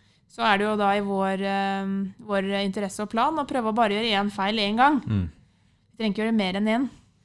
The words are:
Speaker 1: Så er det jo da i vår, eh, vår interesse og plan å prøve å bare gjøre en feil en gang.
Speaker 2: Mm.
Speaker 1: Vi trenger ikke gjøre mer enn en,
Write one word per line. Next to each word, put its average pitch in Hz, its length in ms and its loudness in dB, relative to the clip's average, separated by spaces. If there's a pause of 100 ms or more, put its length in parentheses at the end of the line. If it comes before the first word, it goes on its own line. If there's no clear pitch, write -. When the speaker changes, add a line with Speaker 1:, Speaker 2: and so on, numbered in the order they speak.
(300)
Speaker 1:
Så - 160 -12
er 214 120 4
det 208 60 0
jo 214 120 0
da 202 200 2
i 208 40 0
vår, 190 420 -2
eh, 196 680 -2 (120)
vår 196 220 -2 (180)
interesse 196 380 -4
og 208 80 -6
plan 262 260 2
å 285 100 -2
prøve 240 260 -2
å - 20 -2
bare 220 240 4
gjøre 226 220 0
en 202 100 0
feil 202 300 -2
en 208 160 0
gang. 269 240 4
Speaker 2:
Mm. 98 260 -2 (640)
Speaker 1:
Vi - 80 -18
trenger 214 160 -2
ikke 214 100 -2
gjøre 226 100 0
mer 190 220 0
enn 214 120 0
en, 240 220 0 (340)